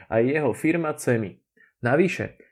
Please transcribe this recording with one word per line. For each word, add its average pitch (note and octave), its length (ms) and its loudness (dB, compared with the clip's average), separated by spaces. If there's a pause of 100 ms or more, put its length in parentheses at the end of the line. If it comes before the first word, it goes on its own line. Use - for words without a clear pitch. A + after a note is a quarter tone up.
a A2 80 0
jeho C3+ 320 2
firma D#3 480 -2
Cemy. A2+ 480 -2 (400)
Navyše, C#3+ 480 0 (180)